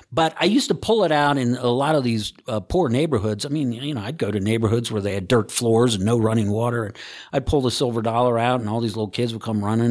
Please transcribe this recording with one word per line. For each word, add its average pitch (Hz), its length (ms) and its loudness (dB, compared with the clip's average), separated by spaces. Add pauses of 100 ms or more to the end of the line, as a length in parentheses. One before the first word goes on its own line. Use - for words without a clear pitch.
(100)
But 160 300 0
I 165 60 2
used 247 200 2
to 190 80 0
pull 214 300 0
it 156 80 2
out 143 260 4
in 123 160 0
a 123 140 -2
lot 139 260 2
of 143 80 2
these, 113 300 -2 (160)
uh, 113 100 -2
poor 160 300 0
neighborhoods. 113 580 0
I 139 40 -8
mean, 143 200 -2
you 135 240 -8
know, 117 60 -6
I'd 110 180 -8
go 104 140 -2
to 104 80 0
neighborhoods 113 500 0
where 110 100 -2
they 98 140 -2
had 95 140 -4
dirt 117 240 2
floors 117 420 2
and 95 100 -2
no 117 140 2
running 110 320 2
water. 117 360 -2
And - 100 -12 (360)
I'd 131 140 -2
pull 147 140 2
the 127 100 2
silver 120 320 -2
dollar 117 340 2
out, 123 220 2
and 107 100 -4
all 113 120 -2
these 110 160 -2
little 107 140 -4
kids 120 220 -2
would 113 100 -8
come 107 220 -2
running, 110 260 2